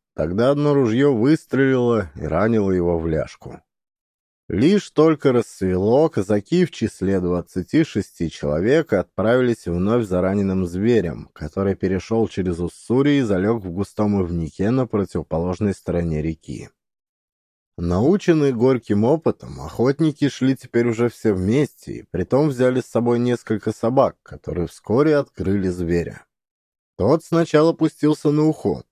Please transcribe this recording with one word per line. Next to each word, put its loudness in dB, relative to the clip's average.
Тогда 0
одно 2
ружьё 2
выстрелило 0
и -10
ранило 0
его 0
в -6
ляжку. -6
Лишь 0
только 4
рассвело, 0
казаки 0
в -10
числе -2
двадцати -2
шести -6
человек -2
отправились 0
вновь 0
за -2
раненым 0
зверем, -2
который -4
перешёл -2
через -4
Уссури 0
и 2
залёг 0
в -8
густом -2
ивнике -4
на 0
противоположной -4
стороне -4
реки. -10
Наученные 2
горьким 2
опытом, -2
охотники 0
шли 0
теперь 0
уже 0
все 0
вместе, -2
и -14
притом 0
взяли 0
с -14
собой 0
несколько -2
собак, 0
которые -8
вскоре 0
открыли -2
зверя. -4
Тот 2
сначала 2
пустился 0
на 2
уход, -2